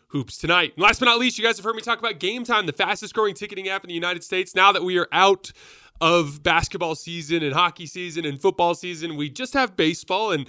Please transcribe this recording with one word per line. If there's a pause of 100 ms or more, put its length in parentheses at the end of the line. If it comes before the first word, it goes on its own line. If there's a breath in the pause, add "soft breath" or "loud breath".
Hoops
Tonight.
And
last
but
not
least,
you
guys
have
heard
me
talk
about
Game
Time,
the
fastest
growing
ticketing
app
in
the
United
States.
Now
that
we
are
out (460 loud breath)
of
basketball
season
and
hockey
season
and
football
season,
we
just
have
baseball.
And